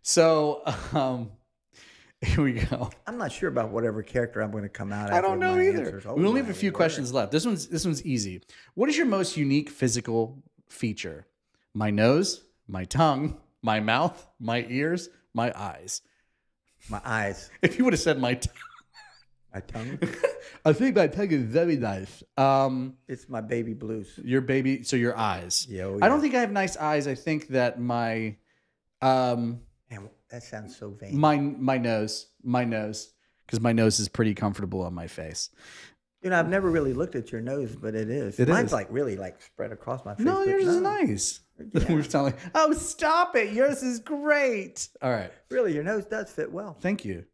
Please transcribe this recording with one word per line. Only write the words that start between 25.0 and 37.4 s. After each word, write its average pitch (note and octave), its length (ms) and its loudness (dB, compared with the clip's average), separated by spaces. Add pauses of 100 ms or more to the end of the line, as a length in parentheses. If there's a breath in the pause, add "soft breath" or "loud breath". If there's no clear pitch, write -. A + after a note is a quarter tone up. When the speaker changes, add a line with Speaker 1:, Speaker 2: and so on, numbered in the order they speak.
Speaker 1:
eyes. F2+ 520 -2
Speaker 2:
Yeah, F#2+ 160 -6
oh, G2 160 -4
Speaker 1:
I G#3 80 4
don't C#4 80 2
Speaker 2:
yeah. D4 60 2
Speaker 1:
think C4+ 120 0
I B3 60 4
have A3 100 -2
nice F#3+ 240 -2
eyes. D3+ 320 0
I C3+ 80 -2
think D3+ 340 -4
that B2 300 0
my, A2+ 560 -2 (680)
um, A#2+ 600 2 (280)
Speaker 2:
Man, G#2 200 -14 (200)
that A#2+ 140 -14
sounds G#2 320 -14
so G#2 140 -12
vain. G2+ 280 -6
Speaker 1:
my, D3+ 200 6
my C3+ 400 0
nose, A2+ 500 0 (160)
my B2 220 2
nose, G#2+ 480 -6 (340)
'cause A2 140 -2
my A#2+ 100 4
nose A2+ 300 6
is G2+ 80 -4
pretty A2 240 2
comfortable F#2+ 480 -2
on F2 120 -6
my E2+ 140 -8
face. D#2+ 420 -10 (720 loud breath)
Speaker 2:
You F#3 100 -2
know, F3+ 80 4
I've D#3+ 100 2
never F#3+ 200 2
really D3+ 240 2
looked D#3+ 220 -4
at - 160 -6
your A#2 80 -6
nose, B2 380 -6